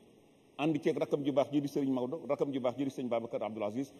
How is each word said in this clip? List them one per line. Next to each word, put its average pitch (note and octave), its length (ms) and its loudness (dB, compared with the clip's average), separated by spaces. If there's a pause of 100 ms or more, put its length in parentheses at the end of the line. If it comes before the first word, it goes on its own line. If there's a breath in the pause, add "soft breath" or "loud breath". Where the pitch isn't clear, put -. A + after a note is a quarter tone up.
(580)
Ànd D3+ 240 2
ceeg D3 160 2
rakam D3 260 0
ju C#3+ 80 0
baax C3 200 4
ji C#3+ 100 2
di C#3+ 60 0
Serigne C#3 260 0
Maodo, B2+ 340 0
rakam C#3+ 240 0
ju C3+ 80 -2
baax A#2+ 180 0
ji C#3 80 0
di C3+ 40 -2
Serigne C3 200 -4
Babacar A#2 340 -2
Abdoul G#2+ 200 -4
Aziz, A2+ 360 -4